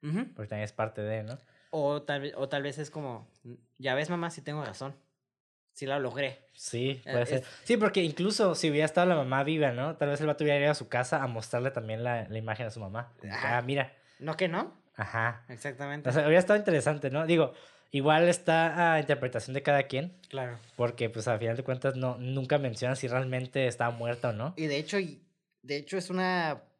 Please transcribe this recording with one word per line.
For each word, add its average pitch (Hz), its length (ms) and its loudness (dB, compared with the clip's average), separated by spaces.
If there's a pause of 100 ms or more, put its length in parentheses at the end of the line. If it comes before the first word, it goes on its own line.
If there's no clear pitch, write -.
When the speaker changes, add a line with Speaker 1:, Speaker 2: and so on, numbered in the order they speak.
Speaker 1:
Ujú. 170 320 -2
Speaker 2:
Porque 107 140 -10
también 107 160 -4
es 107 80 -10
parte 110 300 -4
de, 107 220 -4
¿no? 120 140 -12 (320)
Speaker 1:
O 147 320 0
tal 143 200 -4
ve-, 143 140 -8
o 135 120 -4
tal 143 140 -2
vez 143 160 -6
es 147 120 -8
como, 123 380 -10 (480)
"Ya 127 180 -2
ves, 151 140 0
mamá, 170 220 -2
sí 156 100 -14
tengo 147 240 -8
razón. 135 300 -10 (800)
Sí 139 120 -10
la 139 120 0
logré". 127 560 -4
Speaker 2:
Sí, 127 520 -4
Speaker 1:
Eh, 131 60 -6
Speaker 2:
puede 120 140 2
ser. 120 140 0
Speaker 1:
es - 60 -12 (180)
Speaker 2:
Sí, 233 140 4
porque 202 240 4
incluso 175 520 2
si - 160 2
hubiera 147 140 4
estado 175 220 4
la 180 100 6
mamá 135 260 2
viva, 147 300 2
¿no? 143 240 -2
Tal 147 140 0
vez 143 100 -2
el 156 60 0
vato 151 180 0
hubiera 143 160 4
ido 143 100 6
a 147 40 4
su 131 140 -10
casa 127 340 0
a 135 40 -2
mostrarle 120 440 -2
también 113 340 -6
la, 120 240 -2
la 110 100 -6
imagen 110 280 -4
a 107 40 -6
su 117 100 -12
mamá. 110 320 -8 (180)
Speaker 1:
Ajá. 117 280 0
Speaker 2:
"Ah, 123 40 0
mira". 135 320 -2 (240)
Speaker 1:
¿No 156 180 -6
que 180 120 0
no? 196 260 -4 (220)
Speaker 2:
Ajá. 117 520 -2
Speaker 1:
Exactamente. 139 600 -8
Speaker 2:
O 123 40 2
sea, 151 120 4
hubiera 156 140 8
estado 185 200 6
interesante, 147 520 2
¿no? 151 160 0
Digo, 160 280 4 (360)
igual 151 380 6
está 165 680 4
a 156 60 4
interpretación 131 540 -2
de 139 80 -2
cada 139 220 4
quien. 139 340 -6 (100)
Speaker 1:
Claro. 123 300 -8 (180)
Speaker 2:
Porque, 117 340 0
pues, 113 180 -6
al 113 100 2
final 113 180 -2
de 127 80 -6
cuentas, 131 320 -2
no, 127 220 -2
nunca 131 400 0
menciona 123 380 -2
si 127 120 -6
realmente 127 580 0
está 120 240 0
muerta 120 400 -4
o - 20 -2
no. 117 240 -4
Speaker 1:
Y 160 100 -4
de 143 100 -2
hecho, 156 220 -2
y, 165 280 -6 (360)
de 143 140 -6
hecho 147 200 -6
es 180 140 -4
una 180 520 0 (180)